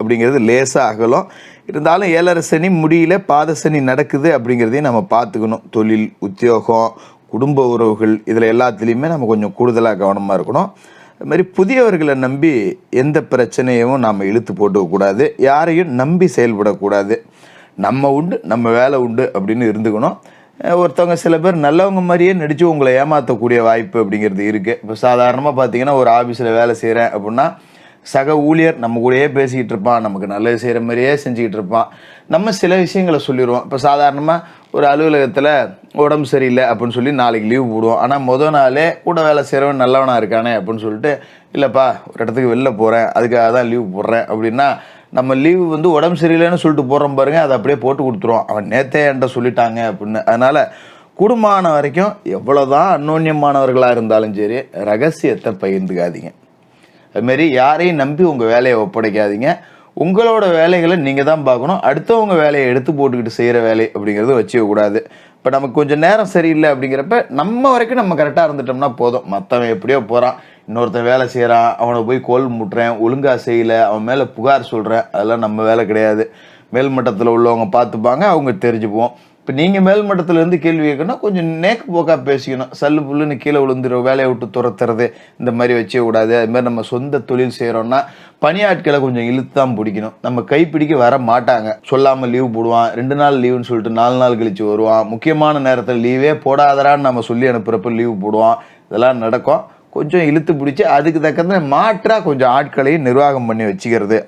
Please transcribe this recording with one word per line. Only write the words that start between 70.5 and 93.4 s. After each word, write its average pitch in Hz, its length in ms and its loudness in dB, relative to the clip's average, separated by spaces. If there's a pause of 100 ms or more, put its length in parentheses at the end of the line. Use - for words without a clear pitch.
இன்னொருத்தன் 117 300 -2
வேலை 123 300 2
செய்றான், 117 420 2
அவனை 120 280 -2
போய் 127 180 -2
கோல் 127 300 0
முட்டுறேன், 117 460 -2
ஒழுங்கா 127 480 0
செய்யல, 113 380 2
அவன் 107 200 0
மேல 127 240 -2
புகார் 127 360 0
சொல்றேன், 110 480 -2
அதெல்லாம் 110 280 -2
நம்ம 110 240 -2
வேலை 110 220 2
கிடையாது. 110 460 0 (420)
மேல்மட்டத்துல 120 640 0
உள்ளவங்க 117 340 2
பார்த்துப்பாங்க, 120 500 0
அவங்க 156 300 0
தெரிஞ்சுக்குவோம். 113 600 -2 (280)
இப்ப - 140 -8
நீங்க 180 260 0
மேல்மட்டத்துல 190 540 2
இருந்து 165 260 2
கேள்வி 156 320 0
கேட்கணும்னா, 160 280 -4
கொஞ்சம் 165 440 -4
நேக்கு 226 200 -2 (100)
போக்கா 165 220 2
பேசிக்கணும். 131 560 -4 (100)
சல்லு 151 180 2
புல்லுன்னு 147 380 -4
கீழே 147 220 0
விழுந்துரும், 131 420 -2
வேலையை 131 320 0
விட்டு 120 280 -6
துரத்துறது, 117 500 -2 (260)
இந்த 120 140 -4
மாதிரி 120 300 0
வச்சுக்க 117 200 -2
கூடாது. 113 340 2
அது 117 100 2
மாதிரி 120 180 0
நம்ம 117 180 -4
சொந்த 135 380 -6
தொழில் 123 400 -2
செய்றோம்னா, 117 440 -2 (380)
பணியாட்களை 160 580 0
கொஞ்சம் 127 240 -2
இழுத்து 127 300 -4
தான் 131 240 0
பிடிக்கணும். 107 440 -6
நம்ம 123 200 -4
கைப்பிடிக்க 151 560 0
வர 123 200 4
மாட்டாங்க. 117 580 0 (140)
சொல்லாம 135 400 2
லீவு 127 180 0
போடுவான், 113 460 0
ரெண்டு 131 220 -4
நாள் 143 260 2